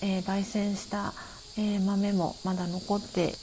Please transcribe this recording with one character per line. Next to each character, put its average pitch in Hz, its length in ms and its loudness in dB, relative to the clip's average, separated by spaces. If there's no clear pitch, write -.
え 190 180 2
ー、 - 20 0
焙 196 220 0
煎 202 320 0
し - 100 -6
た、 202 260 -4
え 208 200 2
ー、 190 60 4
豆 202 280 4
も 180 320 2
ま 185 100 0
だ 180 120 0
残 185 300 -2
っ 208 100 -4
て - 360 2